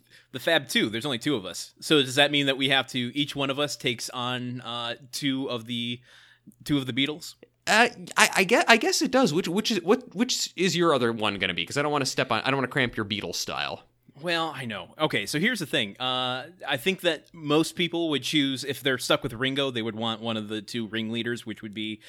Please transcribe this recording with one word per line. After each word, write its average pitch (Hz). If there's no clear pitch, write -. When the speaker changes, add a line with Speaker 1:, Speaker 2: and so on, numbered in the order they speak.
Speaker 1:
The 127
Fab 156
Two. 175
There's 113
only 127
two 147
of 95
us. -
So 151
does 127
that 143
mean 143
that 135
we 135
have 135
to, 135
each 143
one 135
of 131
us 147
takes 123
on, 123
uh, 117
two 135
of 113
the, 120
two 147
of 131
the 123
Beatles? 139
Speaker 2:
Uh, 214
I, 214
I 196
guess, 247
I 233
guess 339
it 262
does. 254
Which, 190
which 202
is, 214
what, 220
which 247
is 170
your 170
other 117
one 107
gonna 92
be? 87
'Cause -
I 143
don't 147
wanna 139
step 131
on, 110
I -
don't 135
wanna 127
cramp 127
your 110
Beatles 101
style. 71
Speaker 1:
Well, 165
I 131
know. 98
Okay, 127
so 151
here's 220
the 156
thing. 110
Uh, 127
I 139
think 185
that 160
most 156
people 170
would 135
choose, 135
if 135
they're 131
stuck 147
with 123
Ringo, 135
they 117
would 110
want 110
one 113
of 107
the 107
two 117
ringleaders, 113
which 107
would 107
be, 107